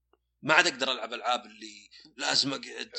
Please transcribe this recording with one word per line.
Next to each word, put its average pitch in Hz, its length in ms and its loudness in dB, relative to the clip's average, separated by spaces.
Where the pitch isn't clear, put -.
ما 151 120 4
عاد 175 120 6
أقدر 131 260 0
ألعب 120 220 -6
ألعاب 117 320 0
اللي 107 440 -18
لازم 139 380 2
أقعد 120 440 -10